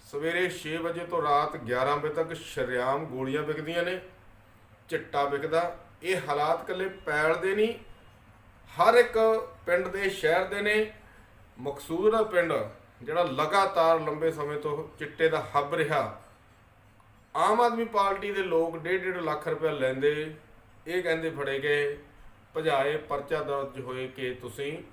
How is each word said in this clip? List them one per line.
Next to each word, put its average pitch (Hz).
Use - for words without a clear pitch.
ਸਵੇਰੇ 170
ਛੇ 156
ਵਜੇ 165
ਤੋਂ 165
ਰਾਤ 147
ਗਿਆਰਾਂ 127
ਵਜੇ 151
ਤੱਕ 160
ਸ਼ਰੇਆਮ 127
ਗੋਲੀਆਂ 131
ਵਿਕਦੀਆਂ 156
ਨੇ, 180
ਚਿੱਟਾ -
ਵਿਕਦਾ। 156
ਇਹ 180
ਹਾਲਾਤ 147
ਇਕੱਲੇ 185
ਪੈਲ 156
ਦੇ 185
ਨਹੀਂ, 220
ਹਰ 208
ਇੱਕ 226
ਪਿੰਡ 185
ਦੇ, 196
ਸ਼ਹਿਰ 175
ਦੇ 202
ਨੇ। 214
ਮਕਸੂਦਰਾ 175
ਪਿੰਡ 175
ਜਿਹੜਾ 160
ਲਗਾਤਾਰ 165
ਲੰਬੇ 151
ਸਮੇਂ 147
ਤੋਂ 147
ਚਿੱਟੇ -
ਦਾ 156
ਹੱਬ 143
ਰਿਹਾ, 147
ਆਮ 202
ਆਦਮੀ 233
ਪਾਰਟੀ 202
ਦੇ 190
ਲੋਕ 165
ਡੇਢ 180
ਡੇਢ 180
ਲੱਖ 156
ਰੁਪਇਆ 156
ਲੈਂਦੇ, 147
ਇਹ 180
ਕਹਿੰਦੇ 160
ਫੜੇ 139
ਗਏ, 147
ਭਜਾਏ, 151
ਪਰਚਾ 143
ਦਰਜ 139
ਹੋਏ 127
ਕਿ 127
ਤੁਸੀਂ 127